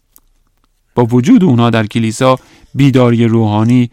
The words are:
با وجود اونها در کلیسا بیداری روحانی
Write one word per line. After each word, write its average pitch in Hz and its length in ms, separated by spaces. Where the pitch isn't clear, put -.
با 120 100
وجود 127 380
اونها 117 260
در 113 160
کلیسا 117 540
بیداری 123 500
روحانی 113 680